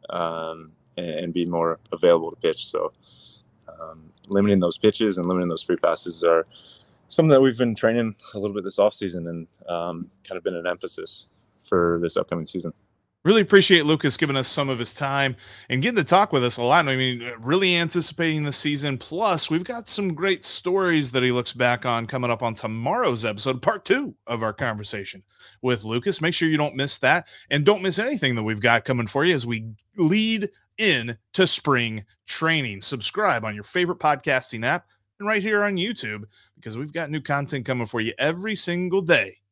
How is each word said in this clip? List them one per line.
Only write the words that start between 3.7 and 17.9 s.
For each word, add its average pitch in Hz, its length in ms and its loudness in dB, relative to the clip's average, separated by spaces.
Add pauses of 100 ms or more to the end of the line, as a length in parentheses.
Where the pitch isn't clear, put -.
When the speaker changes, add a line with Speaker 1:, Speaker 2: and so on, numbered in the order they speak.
Speaker 1:
limiting 101 320 4
those 87 180 2
pitches 104 400 2
and 87 100 -2
limiting 90 220 0
those 80 140 -6
free 87 140 0
passes 85 460 -2
are 82 220 4 (600)
something 160 220 2
that 135 120 8
we've 131 160 4
been 120 180 0
training 113 400 0 (180)
a 107 60 -8
little 101 140 -4
bit 98 100 -6
this 95 140 -8
offseason 90 520 0
and, 82 180 -10 (200)
um, 85 420 -6 (140)
kind 92 140 -10
of 85 60 -10
been 92 120 -2
an 85 120 -6
emphasis 87 600 -10 (320)
for 85 420 2
this 85 160 -2
upcoming 85 280 -4
season. 85 280 -8 (500)
Speaker 2:
Really 214 180 4
appreciate 180 440 6
Lucas 151 300 2
giving 139 220 0
us 131 100 -2
some 139 220 0
of 123 100 -4
his 117 140 -6
time 139 420 -2 (320)
and 127 140 0
getting 233 160 0
to 175 80 2
talk 196 260 4
with 131 140 2
us 120 100 0
a 120 80 -4
lot. 147 240 4
I 135 80 0
mean, 123 340 -4 (100)
really 175 360 2
anticipating 165 680 -2